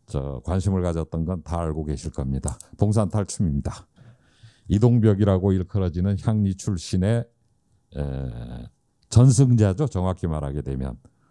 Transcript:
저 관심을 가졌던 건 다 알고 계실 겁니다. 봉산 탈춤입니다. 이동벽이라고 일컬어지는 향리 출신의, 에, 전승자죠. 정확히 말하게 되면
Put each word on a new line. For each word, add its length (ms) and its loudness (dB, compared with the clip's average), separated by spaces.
저 380 -6
관심을 380 0
가졌던 420 -2
건 180 -4
다 180 -4
알고 240 -4
계실 280 -6
겁니다. 460 -6
봉산 300 2
탈춤입니다. 800 -4
이동벽이라고 840 4
일컬어지는 720 -2
향리 320 0
출신의, 720 -2
에, 680 -8
전승자죠. 800 4
정확히 380 -2
말하게 360 -4
되면 340 -6